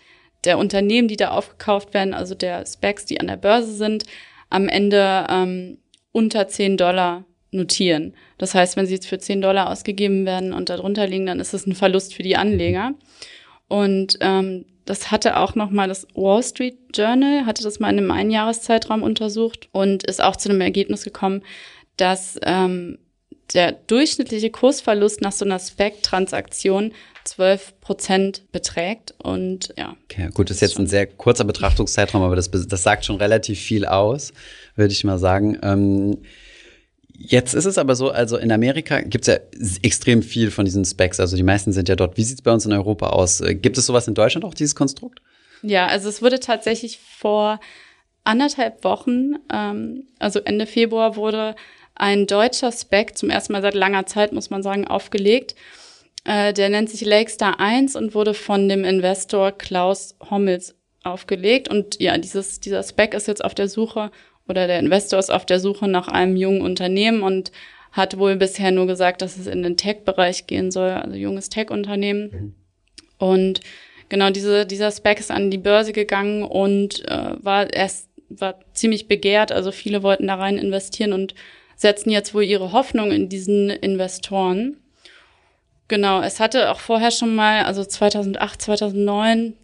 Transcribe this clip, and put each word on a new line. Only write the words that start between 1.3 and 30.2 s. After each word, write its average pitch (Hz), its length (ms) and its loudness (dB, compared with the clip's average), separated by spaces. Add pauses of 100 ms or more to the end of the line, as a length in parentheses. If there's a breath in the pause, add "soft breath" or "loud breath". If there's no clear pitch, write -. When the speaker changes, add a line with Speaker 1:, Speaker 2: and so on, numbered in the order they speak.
Speaker 1:
werden, 190 220 0
also 180 180 -8
der 180 320 -6
specs, - 400 -6
die - 140 -6
an - 80 -2
der 190 100 -6
Börse 220 340 2
sind, 214 340 -2 (440 loud breath)
am 196 180 2
Ende, 196 640 2
ähm, 185 480 -2 (340)
unter 220 360 2
zehn 196 300 0
Dollar 180 480 2 (260)
notieren. 175 640 0 (240 soft breath)
Das 190 160 -4
heißt, 180 200 4
wenn 196 120 2
sie 185 80 -2
jetzt 185 100 -10
für 185 140 -6
zehn 196 200 -4
Dollar 190 300 2
ausgegeben 196 560 -2
werden 185 260 -2
und 185 180 -6
darunter 196 360 -2
liegen, 190 220 -2
dann 180 120 -4
ist 180 140 -8
das 196 140 -6
ein 185 80 -2
Verlust 190 400 2
für - 80 -10
die 185 120 2
Anleger. 185 600 0 (720 loud breath)
Und, 196 540 2
ähm, 190 440 0 (200)
das - 260 -6
hatte 214 260 2
auch 196 160 2
noch 214 160 -2
mal 202 180 2
das 190 280 -8
Wall 196 260 4
Street 247 360 -6 (180)
Journal, 254 500 2
hatte 214 160 -2
das 214 180 -6
mal 208 120 0
in 202 80 4
einem 190 100 2
Einjahreszeitraum 220 920 0
untersucht 220 720 -2
und 196 300 2
ist - 200 -2
auch 196 120 4
zu - 140 -6
dem 196 120 4
Ergebnis 196 420 -2
gekommen, 196 400 -4 (540 loud breath)
dass, 185 440 -2
ähm, 180 560 0 (560)
der 175 200 4
durchschnittliche 233 760 0
Kursverlust 220 720 2
nach 196 100 -2
so 202 140 -6
einer 190 140 -2
spec-Transaktion 196 1300 -2 (320 loud breath)
zwölf 190 580 0
Prozent 190 720 -2
beträgt 185 640 -6
und 185 600 -6
ja. - 180 -10 (100)
Speaker 2:
Okay, 90 280 -6